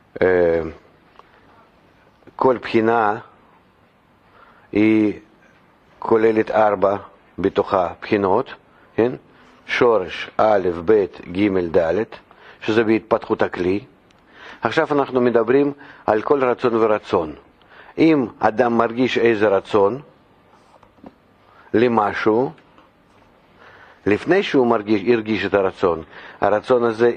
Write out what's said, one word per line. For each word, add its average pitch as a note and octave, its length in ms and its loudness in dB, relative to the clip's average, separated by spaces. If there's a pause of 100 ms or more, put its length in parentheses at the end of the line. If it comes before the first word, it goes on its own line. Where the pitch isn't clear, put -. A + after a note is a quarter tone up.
(220)
אה, F2 400 2 (1700)
כל B2+ 220 0
בחינה A2+ 640 -2 (1500)
היא G#2+ 420 2 (840)
כוללת A2 520 2
ארבע G2+ 460 0 (420)
בתוכה F#2 640 -2
בחינות, G2+ 520 -2 (420)
כן? A#2 160 0 (540)
שורש, G#2+ 720 -2
א', G2+ 320 2 (160)
ב', G#2 200 4 (260)
ג', F#2 460 0
ד', F2 260 0 (580)
שזה A2+ 220 0
בהתפתחות A2 580 -2
הכלי. F#2 380 -2 (800)
עכשיו C3+ 300 -2
אנחנו B2+ 300 0
מדברים B2 500 2 (340)
על G#2+ 160 0
כל C#3 220 0
רצון A#2+ 320 0
ורצון. G#2 580 -2 (640)
אם D3 300 2 (120)
אדם A#2 380 0
מרגיש A#2 400 0
איזה A2 300 2
רצון G2+ 540 0 (1700)
למשהו, A2+ 800 0 (1500)
לפני C#3+ 380 0
שהוא C3 240 0
מרגיש, G#2+ 400 0
הרגיש A2 380 0
את F#2 80 -2
הרצון, F#2 500 0 (380)
הרצון A2+ 420 0
הזה A#2 340 2